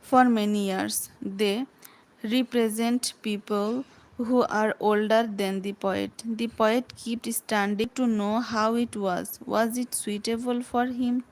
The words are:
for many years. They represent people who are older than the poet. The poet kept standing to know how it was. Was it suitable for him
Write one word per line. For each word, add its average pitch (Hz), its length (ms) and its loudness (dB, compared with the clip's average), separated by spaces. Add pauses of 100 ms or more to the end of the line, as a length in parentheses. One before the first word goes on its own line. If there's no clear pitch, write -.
for 254 240 6
many 208 420 2
years. 190 420 -4 (120)
They 202 440 -2 (580)
represent 233 960 0
people 214 640 -2 (340)
who 247 260 2
are 214 360 0
older 214 480 4
than 196 340 -2
the 196 120 -6
poet. 196 520 -4
The 226 220 -4
poet 233 480 0
kept 233 380 -6
standing 208 640 0
to 254 120 0
know 214 320 0
how 220 360 0
it 233 200 -2
was. 190 500 -4
Was 226 320 0
it 247 160 -6
suitable 233 680 -4
for 247 240 0
him 247 460 -2